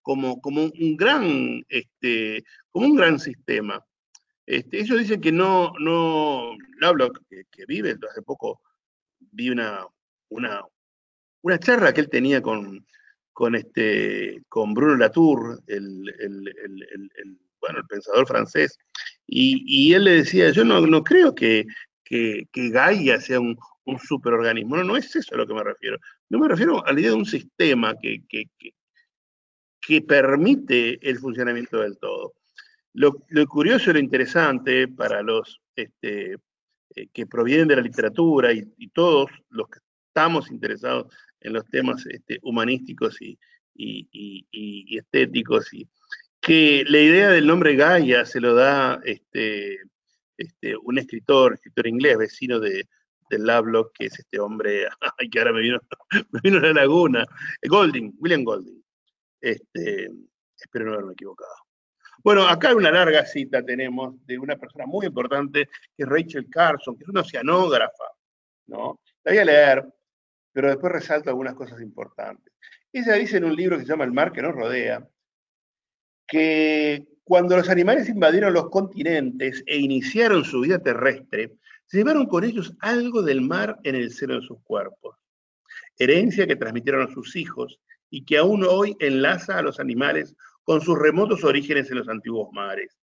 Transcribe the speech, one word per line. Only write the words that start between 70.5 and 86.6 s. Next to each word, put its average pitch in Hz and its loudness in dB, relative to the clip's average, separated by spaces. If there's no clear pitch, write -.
pero 135 0
después 139 -2
resalto 151 -4
algunas 127 -6
cosas 117 -16
importantes. 107 -16
Ella 233 0
dice 208 0
en 175 0
un 160 0
libro 180 0
que 135 -6
se 123 -12
llama 156 -2
El 123 -4
mar 151 0
que - -10
nos 156 -4
rodea, 117 -4
que 156 0
cuando 180 2
los 180 2
animales 190 2
invadieron 196 4
los 170 0
continentes 147 -4
e 151 -4
iniciaron 143 0
su 127 -4
vida 170 0
terrestre, 117 -2
llevaron 262 2
con 180 0
ellos 220 -6
algo 233 -2
del 139 0
mar 185 -4
en 135 -4
el 120 -6
seno 131 -6
de 123 -8
sus 117 -20
cuerpos, - -10
herencia 175 2
que 147 0
transmitieron 120 -4